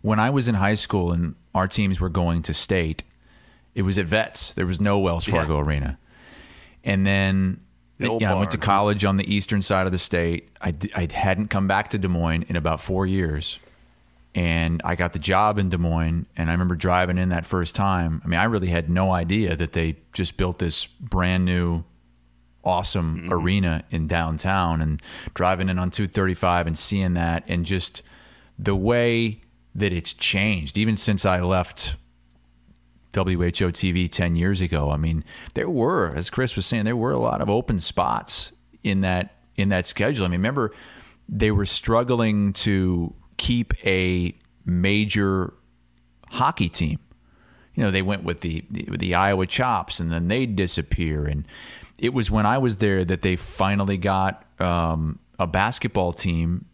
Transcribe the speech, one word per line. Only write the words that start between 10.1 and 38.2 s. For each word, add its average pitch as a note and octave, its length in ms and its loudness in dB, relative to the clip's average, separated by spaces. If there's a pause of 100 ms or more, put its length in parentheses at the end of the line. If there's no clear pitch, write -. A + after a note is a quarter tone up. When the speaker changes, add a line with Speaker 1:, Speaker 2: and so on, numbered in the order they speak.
Speaker 1:
I F#2 100 -2
d-, D#2+ 240 -6
I F2 160 -2
hadn't G2 380 0
come G2 180 0
back G2 220 0
to A2 80 -4
Des F#2+ 100 -2
Moines E2+ 360 0
in - 120 -4
about D#2+ 240 0
four F#2+ 260 -2
years. E2+ 540 -2 (760)
And E2 520 0
I F2 100 0
got F2 160 -2
the E2+ 80 -6
job G2 400 2
in F#2+ 80 2
Des F2 100 0
Moines, E2 500 0 (100)
and E2 120 0
I E2 40 0
remember F2+ 220 0
driving F2+ 420 2
in F#2 120 2
that E2+ 160 -2
first F2+ 300 -2
time. F2 480 0
I E2 60 -6
mean, E2+ 100 2
I G2+ 60 2
really G2+ 240 0
had E2+ 200 0
no F#2 220 2
idea F2+ 460 0
that D#2+ 160 -2
they E2 240 -2 (160)
just - 240 -4
built F2+ 220 -2
this E2+ 260 0
brand F#2 580 0
new, F2 400 2 (800)
awesome F2 600 0
Speaker 2:
Mm-hmm. F2+ 100 -2
Speaker 1:
arena F2 560 2
in D#2+ 180 -2
downtown, E2+ 720 0
and D#2 200 -2 (320)
driving F#2 340 0
in F#2 100 0
on F2+ 140 -2
two G2+ 160 -2
thirty-five F2+ 600 0
and E2 120 -2
seeing F#2+ 360 0
that, E2+ 320 0
and F2 180 -2
just F#2 360 -4 (560)
the G2 200 0
way A#2 640 2 (340)
that G2 180 0
it's E2+ 200 -4
changed, F#2+ 640 -2
even A2 200 2
since G2+ 280 0
I F#2 160 2
left F2+ 540 -2 (1160)
W F2+ 300 2
H F2 180 0
O F2 100 2
T F#2 200 0
V F2 160 2
ten E2+ 280 0
years F2+ 260 2
ago. D2+ 300 0
I D2 60 0
mean, D#2+ 260 0 (320)
there - 140 -2
were, B2+ 460 0
as F2 140 -4
Chris B2+ 260 -2
was F#2+ 100 -2
saying, A2 200 0
there A#2+ 100 0
were A#2+ 160 0
a B2+ 80 0
lot - 220 0
of - 80 -2
open G#2 300 0
spots - 720 -2 (320)